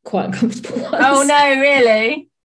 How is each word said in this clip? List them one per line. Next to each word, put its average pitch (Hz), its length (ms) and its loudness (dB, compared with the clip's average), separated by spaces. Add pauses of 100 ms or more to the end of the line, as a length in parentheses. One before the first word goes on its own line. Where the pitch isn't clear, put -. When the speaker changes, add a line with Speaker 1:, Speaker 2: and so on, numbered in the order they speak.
Speaker 1:
quite - 220 -4
uncomfortable - 560 -6
<laughs> - 0 -
ones. - 160 -6
Speaker 2:
Oh, 277 300 4
no, 285 320 2
really? 254 680 0 (140)